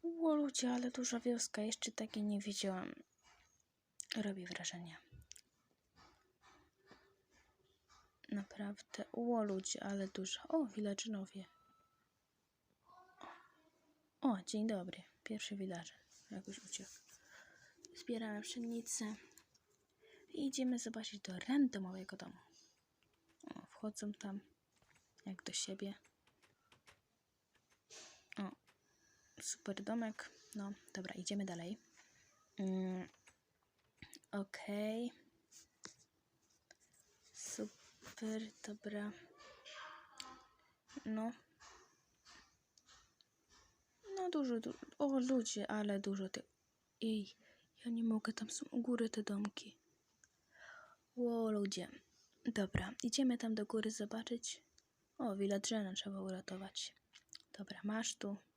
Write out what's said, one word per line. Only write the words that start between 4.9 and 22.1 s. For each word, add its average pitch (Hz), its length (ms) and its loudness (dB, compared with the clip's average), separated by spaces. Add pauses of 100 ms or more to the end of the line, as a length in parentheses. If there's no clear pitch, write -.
Naprawdę. 202 840 -4
Ło, 233 300 4
ludzie, 190 400 0
ale 202 240 0
duża. - 400 -4
O, 320 180 6
villagerowie. 202 800 -2 (2750)
O, 233 160 6 (100)
dzień 214 200 2
dobry. 185 360 0 (200)
Pierwszy 214 320 -4
villager. 185 420 -4 (340)
Jakoś 196 280 -8
uciekł. - 320 -8 (1040)
Zbieramy 220 460 -2
pszenicę. 233 720 -2 (1160)
I 285 140 0
idziemy 254 320 2
zobaczyć 220 420 -6
do 185 180 -6
randomowego 190 800 4